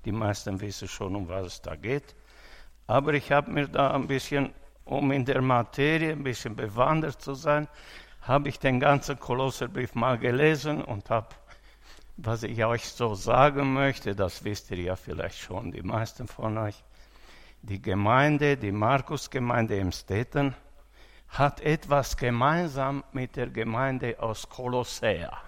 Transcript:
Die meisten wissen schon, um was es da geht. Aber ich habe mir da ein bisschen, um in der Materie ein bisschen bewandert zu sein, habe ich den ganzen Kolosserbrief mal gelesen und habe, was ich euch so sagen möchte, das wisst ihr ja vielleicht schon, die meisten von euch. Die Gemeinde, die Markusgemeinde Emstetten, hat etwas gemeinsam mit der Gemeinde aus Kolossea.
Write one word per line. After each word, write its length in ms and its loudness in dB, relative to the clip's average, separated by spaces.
Die 60 -2
meisten 500 -2
wissen 260 -8
schon, 280 -6
um 120 -6
was 180 -6
es 160 -12
da 140 -8
geht. 400 -6
Aber 260 2
ich 180 0
habe 200 4
mir 160 0
da 240 2
ein 160 0
bisschen, 460 0
um 260 0
in 120 2
der 180 2
Materie 720 2
ein 120 -6
bisschen 340 -6
bewandert 640 0
zu 140 -6
sein, 340 0
habe 280 2
ich 100 -8
den 220 2
ganzen 360 4
Kolosserbrief 760 -4
mal 220 2
gelesen 680 2
und 260 -8
habe, 200 0
was 260 -4
ich 220 -2
euch 240 -2
so 260 0
sagen 580 4
möchte, 400 0
das 300 -2
wisst 280 -6
ihr 60 -4
ja 200 -2
vielleicht 420 -8
schon, 320 -8
die 100 -10
meisten 460 -4
von 300 -4
euch. 260 -4
Die 200 -6
Gemeinde, 760 4
die 160 -2
Markusgemeinde 1040 0
Emstetten, 760 -2
hat 320 2
etwas 560 2
gemeinsam 960 0
mit 240 -6
der 100 -2
Gemeinde 760 -2
aus 280 -4
Kolossea. 840 -2